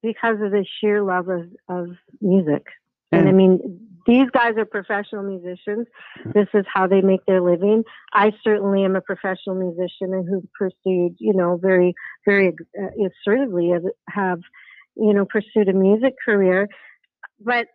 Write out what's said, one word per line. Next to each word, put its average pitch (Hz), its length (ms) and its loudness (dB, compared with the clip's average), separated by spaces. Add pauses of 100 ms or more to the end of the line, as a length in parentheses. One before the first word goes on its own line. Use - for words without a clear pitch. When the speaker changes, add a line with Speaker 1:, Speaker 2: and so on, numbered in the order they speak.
Speaker 1:
because 226 380 -4
of 208 120 -4
the 202 120 0 (160)
sheer 208 220 0
love 180 260 -4
of, 175 200 -6 (200)
of 180 200 -8 (320)
music. 180 440 0 (480)
And 165 140 4
I - 20 4
Speaker 2:
And 190 80 6
Speaker 1:
mean, 190 440 4 (260)
these 247 260 4
guys 233 240 0
are 220 80 -2
professional 208 580 -8
musicians. 196 640 -8 (340)
Speaker 2:
Mm-hmm. 113 140 -14
Speaker 1:
This 208 200 4
is 196 180 2
how 190 140 2
they 190 160 4
make 190 240 2
their 185 160 2
living. 196 420 2 (300)
I 208 180 4 (100)
certainly 196 420 0
am 190 120 0
a 185 60 -4
professional 185 540 -8
musician 185 580 -6
and 185 120 -4
who 185 160 -4 (160)
pursued, 180 600 -2
you 214 160 0
know, 175 260 0
very, 180 340 2 (300)
very, 196 300 2 (260)
uh, 190 60 -6 (400)
assertively 202 440 0
have, 170 120 0 (260)
have, 185 320 -4 (560)
you 214 160 2
know, 202 140 0
pursued 208 420 -2
a 190 60 0
music 214 400 2 (100)
career. 196 440 2 (720)
But 233 340 -4